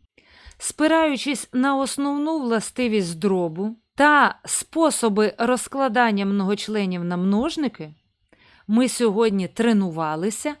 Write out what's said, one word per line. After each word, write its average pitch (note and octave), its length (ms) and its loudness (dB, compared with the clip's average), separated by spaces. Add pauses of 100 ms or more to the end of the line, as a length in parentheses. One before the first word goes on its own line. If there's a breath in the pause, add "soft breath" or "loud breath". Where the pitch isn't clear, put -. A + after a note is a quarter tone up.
(580 soft breath)
спираючись D4+ 960 0
на C4+ 220 0
основну C#4+ 640 -2
властивість A3 800 -2
дробу F#3 560 -2 (200)
та C#4+ 500 4
способи A3+ 920 0
розкладання A#3+ 880 0
многочленів G3 760 -2
на F3 140 -4
множники, G3+ 760 -2 (760 soft breath)
ми A#3 220 4
сьогодні G#3 580 2
тренувалися G3 1120 0